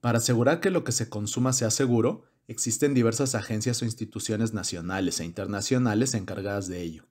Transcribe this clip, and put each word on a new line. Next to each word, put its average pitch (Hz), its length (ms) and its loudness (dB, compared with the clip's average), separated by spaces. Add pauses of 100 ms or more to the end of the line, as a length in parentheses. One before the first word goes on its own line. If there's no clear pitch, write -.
Para 117 180 4
asegurar 123 420 4
que 196 100 2
lo 175 140 0
que 120 80 -4
se - 160 -2
consuma 127 440 -2
sea 117 180 0
seguro, 120 540 2 (220)
existen 120 480 0
diversas 120 400 2
agencias 110 480 -2
o - 20 -4
instituciones 110 680 -4
nacionales 90 680 -4
e 82 40 -6
internacionales 104 920 0
encargadas 98 540 -4
de 90 140 -6
ello. 80 280 -8